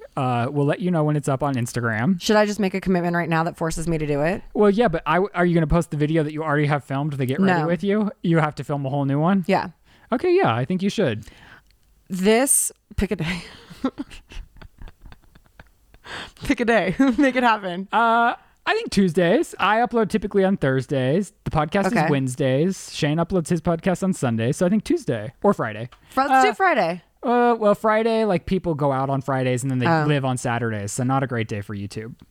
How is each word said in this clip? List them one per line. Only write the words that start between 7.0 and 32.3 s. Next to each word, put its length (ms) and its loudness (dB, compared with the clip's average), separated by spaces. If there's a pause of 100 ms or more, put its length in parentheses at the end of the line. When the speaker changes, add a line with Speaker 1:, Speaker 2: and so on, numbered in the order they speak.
Speaker 1:
the 120 -2
Get 160 -2
Ready 200 2
Speaker 2:
No. 60 -2
Speaker 1:
With 160 -2
You? 280 0 (120)
You 140 2
have 180 2
to 80 -10
film 220 -4
a 40 -4
whole 160 -2
new 140 0
one? 280 2
Speaker 2:
Yeah. 220 0 (420)
Speaker 1:
Okay, 220 0
yeah, 220 2
I 80 -2
think 180 -4
you 80 0
should. 360 -2 (840)
Speaker 2:
This, 640 2 (240)
pick 160 -2
a 60 -4
day. 260 -6 (400)
<laughs> 80 -2 (2500)
Pick 160 0
a 40 0
day. 320 2
<laughs> 200 4
Make 180 4
it 80 0
happen. 480 0
Speaker 1:
Uh, 420 4 (320)
I 80 0
think 180 -4
Tuesdays. 680 2
I 180 2
upload 320 0
typically 360 0
on 120 2
Thursdays. 760 0 (100)
The 80 -6
podcast 360 0
Speaker 2:
Okay. 180 0
Speaker 1:
is 40 0
Wednesdays. 840 0
Shane 220 0
uploads 320 -2
his 120 0
podcast 420 -2
on 100 0
Sundays. 440 0
So 80 0
I 40 2
think 160 0
Tuesday 480 -4 (100)
or 100 4
Friday. 360 -6 (220)
Speaker 2:
Fri-, 160 0
let's 180 4
do 60 2
Speaker 1:
Uh, 20 -6
Speaker 2:
Friday. 480 2 (220)
Speaker 1:
Uh, 360 4
well, 160 4
Friday, 480 2
like, 220 0
people 300 -2
go 180 0
out 160 0
on 120 0
Fridays 420 0
and 80 -2
then 80 0
they 80 2
Speaker 2:
Oh. 180 2
Speaker 1:
live 180 2
on 140 -2
Saturdays. 560 -4
So 100 -4
not 200 0
a 40 -4
great 220 -4
day 120 -6
for 140 -10
YouTube. 380 -10 (180)